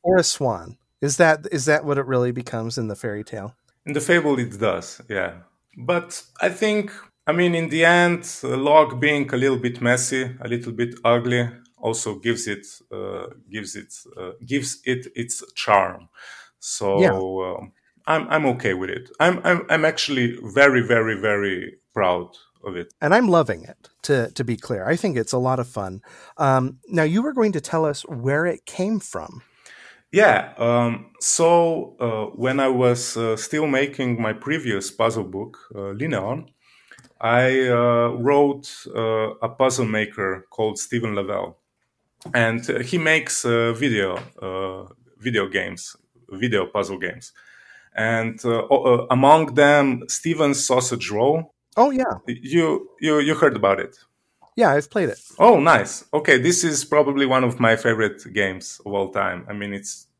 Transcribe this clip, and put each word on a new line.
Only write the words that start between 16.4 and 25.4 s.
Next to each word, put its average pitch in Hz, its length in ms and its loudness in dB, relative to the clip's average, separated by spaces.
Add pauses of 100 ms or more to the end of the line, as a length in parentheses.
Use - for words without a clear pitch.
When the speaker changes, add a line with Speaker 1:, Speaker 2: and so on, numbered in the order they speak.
Speaker 2:
So, 98 420 -2
Speaker 1:
Yeah. 95 140 4
Speaker 2:
um, 95 580 -6 (340)
I'm, 156 220 0
I'm 156 180 0 (100)
okay 104 180 -2
with 92 160 -6
it. - 200 -12 (100)
I'm, 180 220 4
I'm, 175 280 2
I'm 156 160 4
actually 131 560 -2
very, 127 400 6
very, 113 360 2
very 98 600 -2 (160)
proud 90 420 0 (260)
of 92 140 -10
it. 87 240 -10
Speaker 1:
And 151 140 2
I'm 233 140 4
loving 131 360 2
it, - 240 -20 (140)
to, 123 280 0
to - 140 -6
be 113 120 -4
clear. 98 300 -6
I 160 100 0
think 170 200 -2
it's 110 160 -2
a 127 60 -2
lot 127 200 0